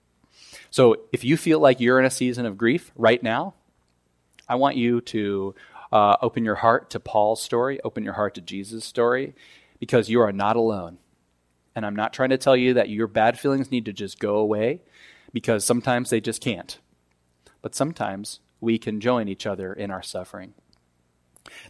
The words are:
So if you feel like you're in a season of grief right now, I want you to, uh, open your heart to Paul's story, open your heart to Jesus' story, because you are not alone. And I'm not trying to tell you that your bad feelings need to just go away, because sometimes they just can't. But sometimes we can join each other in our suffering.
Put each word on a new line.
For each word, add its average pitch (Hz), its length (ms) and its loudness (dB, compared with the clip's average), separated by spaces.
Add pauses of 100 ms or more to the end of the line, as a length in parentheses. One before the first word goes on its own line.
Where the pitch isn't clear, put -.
(680)
So 120 280 6 (140)
if - 120 -4
you 139 140 2
feel 156 220 2
like 135 200 6
you're 123 200 4
in 131 60 4
a 127 60 2
season 123 340 -4
of 101 100 -6
grief 117 400 0
right 113 260 4
now, 127 340 -4 (920)
I 123 80 -2
want 135 220 0
you 120 240 0
to, 101 540 -4 (360)
uh, 104 300 6
open 117 240 -2
your 104 100 0
heart 113 360 2
to 113 80 -8
Paul's 107 420 0
story, 127 420 -4
open 113 200 -8
your 101 100 -8
heart 104 220 -4
to 101 60 -16
Jesus' 98 440 -12
story, 127 480 -2 (460)
because 117 280 2
you 117 140 4
are 104 100 2
not 101 240 0
alone. 101 440 -2 (760)
And 110 80 -8
I'm 104 120 -6
not 107 180 -2
trying 131 160 0
to 131 80 2
tell 135 180 4
you 127 200 4
that 117 140 2
your 107 180 -2
bad 113 320 2
feelings 135 320 -2
need 120 140 -2
to 110 60 -8
just 98 280 -10
go 104 180 0
away, 107 440 0 (520)
because 110 320 0
sometimes 120 460 0
they 113 100 2
just 113 200 -6
can't. 92 360 -8 (840)
But 135 120 -10
sometimes 107 640 -6 (220)
we 113 160 0
can 107 240 -6
join 117 260 0
each 98 200 -8
other 95 260 -6
in 101 160 -10
our 92 140 -10
suffering. 95 500 -14 (1160)